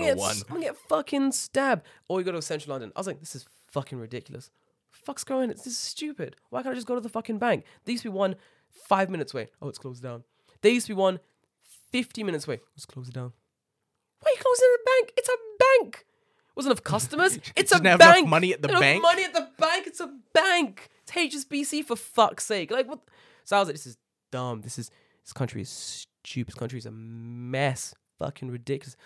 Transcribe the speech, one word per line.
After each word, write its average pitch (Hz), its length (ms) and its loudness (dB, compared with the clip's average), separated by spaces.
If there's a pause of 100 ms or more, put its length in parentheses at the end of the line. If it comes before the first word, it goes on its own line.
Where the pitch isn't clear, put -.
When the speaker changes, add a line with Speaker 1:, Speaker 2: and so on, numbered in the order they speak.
Speaker 1:
get 294 80 2
s-, - 60 -4
Speaker 2:
one - 60 -4
oh - 20 -2
one. 104 100 -2 (100)
Speaker 1:
I'm - 80 -14
gonna 330 120 -6
get - 100 -8
fucking 277 560 -2
stabbed. 262 520 -2 (220)
Or 185 120 -4
you 180 60 -4
go 185 60 -6
to 165 100 -6
Central 147 320 -8
London. 113 220 -12
I - 40 -10
was 190 80 -8
like, 147 120 -10
"This 160 160 -16
is 123 100 -18 (260)
fucking 135 280 -8
ridiculous." 120 500 -14 (400)
fuck's - 360 -14
going 262 260 -2
on? - 40 -10
This - 120 -18
is 240 100 -8
stupid. - 580 -10 (140)
Why 247 140 -6
can't 262 100 -6
I - 20 -8
just 240 120 -10
go 247 80 -4
to 247 60 -4
the 226 80 -10
fucking 226 280 -6
bank? 220 280 0 (180)
There 220 80 -6
used 240 120 -6
to 226 60 -8
be 190 80 -6
one 190 180 0 (340)
five 190 400 -2
minutes 165 240 -6
away. 113 160 -8 (120)
Oh, 143 80 -10
it's 131 80 -14
closed 123 260 -16
down. 120 200 -12 (380)
There 214 100 6
used 240 160 0
to 214 80 -8
be 185 40 -2
one 190 200 2 (720)
fifty 240 320 -4
minutes 165 240 -4
away. 131 140 -6 (120)
Let's - 120 -20
close 127 240 -16
it 117 40 -14
down. 123 200 -12 (880)
Why 622 80 0
are 523 60 4
you - 60 -6
closing 508 300 6
the 480 140 4
bank? 508 320 2
It's 494 120 -2
a 508 80 0 (460)
bank. - 220 -18 (500)
Wasn't 277 160 0
enough - 140 -2
customers. - 520 0 (100)
Speaker 2:
<laughs> - 100 -14
Speaker 1:
It's - 140 2
Speaker 2:
Didn't 339 140 6
Speaker 1:
a 190 40 6
Speaker 2:
have 180 100 10
enough 330 160 12
Speaker 1:
bank. 359 140 6
Speaker 2:
money 175 240 4
at - 80 -8
the 147 80 0
Speaker 1:
Not - 60 0
enough 349 60 4
Speaker 2:
bank? 147 220 6
Speaker 1:
money 349 220 4
at 349 80 -6
the 339 160 -2 (100)
bank. 349 280 0
It's - 120 -14
a 349 100 -8 (240)
bank. 330 560 2 (140)
It's - 120 -12
H 302 200 -2
S 277 80 -8
B 285 220 -6
C 302 180 -4
for 233 140 -6
fuck's - 480 0
sake. 190 260 -4
Like, 247 160 -2
what? 294 140 -14 (420)
So 202 140 0
I - 20 4
was 196 80 2
like, 151 80 -6
"This - 120 -14
is 120 100 -18 (340)
dumb. 123 300 -6
This 120 180 -12
is, 117 100 -10 (340)
this - 100 -20
country 120 280 -6
is - 80 -10
stupid. - 840 -12
This - 60 -16
country 120 200 -10
is 113 60 -14
a 113 60 -16
mess. 120 1000 -6 (260)
Fucking 139 300 -8
ridiculous." 127 460 -8 (100)